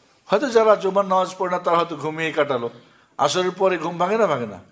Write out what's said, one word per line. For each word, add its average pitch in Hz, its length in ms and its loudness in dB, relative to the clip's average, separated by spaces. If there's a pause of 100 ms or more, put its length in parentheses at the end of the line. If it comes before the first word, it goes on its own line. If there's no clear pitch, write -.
(260)
হয়তো 165 240 0
যারা 220 260 6
জুমার 190 300 0
নামাজ 185 320 0
পড়ে 185 140 -4
না, 180 80 -2
তারা 175 180 0
হয়তো 170 180 -2
ঘুমিয়ে 156 360 -6
কাটালো। 131 380 0 (480)
আসরের 175 340 0
পরে 185 260 0
ঘুম 170 200 -6
ভাঙে 185 200 0
না, 214 100 2
ভাঙে 127 200 -2
না? 95 120 -12 (120)